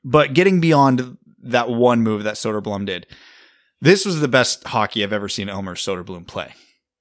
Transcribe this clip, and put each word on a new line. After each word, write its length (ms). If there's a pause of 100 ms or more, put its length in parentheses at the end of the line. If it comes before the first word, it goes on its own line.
But 300
getting 260
beyond 580 (260)
that 260
one 320
move 220
that 120
Soderblom 520
did, 180 (760)
this 240
was 140
the 80
best 360
hockey 400
I've 100
ever 160
seen 180
Elmer 280
Soderblom 500
play. 280 (480)